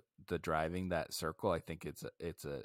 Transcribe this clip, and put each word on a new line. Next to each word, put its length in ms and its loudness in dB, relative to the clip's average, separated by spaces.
the 120 2
driving 500 2
that 240 0
circle. 380 0
I 80 4
think 260 -6
it's 180 -6
a, 140 -6
it's 280 -6
a 200 -4